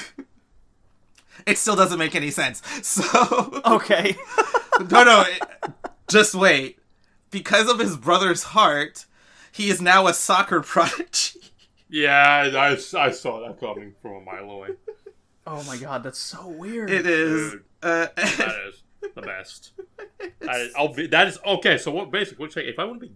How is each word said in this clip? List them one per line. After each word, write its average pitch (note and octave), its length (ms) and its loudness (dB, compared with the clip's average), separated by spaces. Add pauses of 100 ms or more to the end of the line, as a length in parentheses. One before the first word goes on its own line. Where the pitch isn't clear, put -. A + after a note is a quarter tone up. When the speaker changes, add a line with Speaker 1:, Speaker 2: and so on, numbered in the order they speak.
(1500)
Speaker 1:
It G3+ 100 2
still G#3+ 200 0
doesn't F3+ 220 4
make D#3+ 160 -2
any D3 160 -4
sense. C3+ 300 -4 (100)
<laughs> C#4+ 120 -10
So B3 800 0
Speaker 2:
Okay. G3+ 560 2
<laughs> - 680 -2
Speaker 1:
No, A#3 120 10
no. A3+ 240 8
It, F3+ 140 -6 (680)
just G#3 280 4
wait. D#3 440 2 (520)
Because G3+ 380 2
of A3+ 100 0
his G3 180 -4
brother's E3+ 460 0
heart, D#3 600 0 (460)
he G3+ 180 -4
is F3+ 120 -2
now F#3 260 6
a E3+ 60 4
soccer F#3 480 0
<laughs> - 20 -6
prodigy. - 760 -2 (500)
Speaker 3:
Yeah, C#3+ 640 4
I, C#3 140 2 (300)
I, D3 80 2
I B2+ 60 2
saw A2+ 360 -8
that A2+ 120 -16
coming G2+ 420 -10
from A2 160 -16
a G2 40 -20
mile F#2+ 280 -16
away. G2 200 -14 (800)
Speaker 2:
Oh D3+ 160 -12
my C#3 140 -12
god, C3 260 -10
that's C3 160 -12
so - 280 -14
weird. F#3+ 420 -10
Speaker 1:
It F#3 160 0
is. D#3+ 460 0
Speaker 3:
Dude, G2+ 120 -18 (200)
Speaker 1:
Uh, E3 280 0
<laughs> - 40 -20
Speaker 3:
that G#3+ 400 -2 (120)
is. - 160 -20 (320)
The - 60 -14
best. - 500 -14 (720)
That B2+ 180 -6
is, A#2+ 180 -8
I'll D3 160 -2
be, D3 140 -8
that E3 200 4
is, F3 180 -10
okay, F#3+ 320 0
so D3+ 140 -8
what, F#3 200 -8
basically, G3 320 -6
what D#3 120 -14
you're D#3 80 -8
saying, C3 100 -10
if - 60 -10
I E3+ 60 -6
wanna A#3 140 -12
be - 160 -20